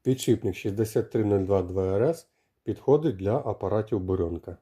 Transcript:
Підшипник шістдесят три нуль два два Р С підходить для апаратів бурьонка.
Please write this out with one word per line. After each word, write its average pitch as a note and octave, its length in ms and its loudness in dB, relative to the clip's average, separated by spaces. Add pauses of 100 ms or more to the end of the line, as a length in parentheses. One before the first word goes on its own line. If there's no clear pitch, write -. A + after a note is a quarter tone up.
Підшипник A#2 540 0
шістдесят A2 560 -2
три G#2+ 140 0
нуль G2 200 2
два F#2+ 160 4
два F#2 220 -2
Р F#2+ 200 0
С E3 240 -2 (360)
підходить C3+ 520 2
для G2 220 0
апаратів G#2 640 -2
бурьонка. F2+ 640 -4